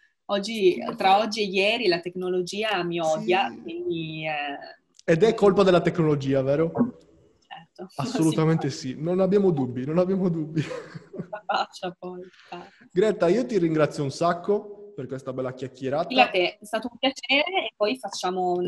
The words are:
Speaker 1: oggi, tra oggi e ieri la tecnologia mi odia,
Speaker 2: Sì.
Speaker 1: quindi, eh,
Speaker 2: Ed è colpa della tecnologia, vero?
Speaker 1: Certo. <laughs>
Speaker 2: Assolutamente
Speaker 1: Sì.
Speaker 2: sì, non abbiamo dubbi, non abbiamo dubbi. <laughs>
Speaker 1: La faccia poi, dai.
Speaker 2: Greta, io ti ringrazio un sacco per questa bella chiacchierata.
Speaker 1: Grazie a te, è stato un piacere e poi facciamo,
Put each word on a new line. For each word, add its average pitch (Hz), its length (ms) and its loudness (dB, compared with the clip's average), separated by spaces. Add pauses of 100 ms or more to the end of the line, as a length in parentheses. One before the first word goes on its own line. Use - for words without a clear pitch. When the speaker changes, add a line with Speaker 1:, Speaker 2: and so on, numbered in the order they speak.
(260)
Speaker 1:
oggi, 202 500 2 (220)
tra 190 180 4
oggi 220 240 0
e 208 60 2
ieri 202 420 0
la 175 120 2
tecnologia 180 840 -2
mi 170 160 -2
odia, 170 500 2
Speaker 2:
Sì. - 120 -16
Speaker 1:
quindi, 165 640 -6
eh, - 840 -6
Speaker 2:
Ed 165 120 4
è 220 100 6
colpa 202 300 4
della 180 180 6
tecnologia, 143 600 2
vero? 143 280 2 (680)
Speaker 1:
Certo. - 520 -18
<laughs> - 60 -20
Speaker 2:
Assolutamente 160 760 2
Speaker 1:
Sì. - 200 -8
Speaker 2:
sì, 123 100 -6
non 175 200 0
abbiamo 190 300 4
dubbi, 127 360 -2
non 156 120 -2
abbiamo 185 300 2
dubbi. 156 340 -2
<laughs> - 680 -12
Speaker 1:
La - 160 -12
faccia - 520 -4
poi, 180 220 -14 (300)
dai. 175 100 -14 (320)
Speaker 2:
Greta, 185 360 4
io 220 180 4
ti 220 120 0
ringrazio 156 460 2
un 139 60 -2
sacco 175 840 -2
per 127 140 -10
questa 131 240 -10
bella 127 200 -4
chiacchierata. 131 540 -4
Speaker 1:
Grazie 254 160 4
a 240 80 2
te, 180 300 -2
è - 40 -20
stato 262 280 -6
un - 60 -20
piacere 277 680 -2
e 220 100 -12
poi 214 220 0
facciamo, 185 580 -4 (120)